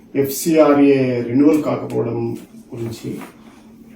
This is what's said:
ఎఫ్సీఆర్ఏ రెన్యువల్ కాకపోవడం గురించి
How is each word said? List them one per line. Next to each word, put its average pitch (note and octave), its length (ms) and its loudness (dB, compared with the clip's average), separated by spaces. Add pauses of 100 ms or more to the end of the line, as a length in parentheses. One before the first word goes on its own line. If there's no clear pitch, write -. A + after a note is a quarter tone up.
(160)
ఎఫ్సీఆర్ఏ C#3 1080 2
రెన్యువల్ C#3 400 2
కాకపోవడం A#2+ 720 -4 (400)
గురించి A#2 400 -10 (800)